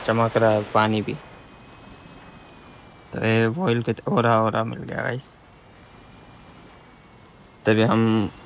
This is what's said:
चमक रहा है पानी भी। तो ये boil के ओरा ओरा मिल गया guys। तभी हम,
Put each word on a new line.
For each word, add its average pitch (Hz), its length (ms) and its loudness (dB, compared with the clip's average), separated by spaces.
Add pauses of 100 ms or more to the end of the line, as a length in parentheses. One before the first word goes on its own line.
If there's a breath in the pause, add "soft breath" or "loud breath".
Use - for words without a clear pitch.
चमक 113 320 0
रहा 113 140 4
है 107 120 2 (100)
पानी 107 280 2
भी। - 120 -6 (2000)
तो - 120 -4
ये 113 240 2
boil 120 340 -2
के 117 100 -2 (140)
ओरा 117 360 2
ओरा 110 200 -2
मिल 120 160 -8
गया - 240 -8
guys। 123 260 -8 (2250)
तभी 110 180 4
हम, 110 460 2 (160)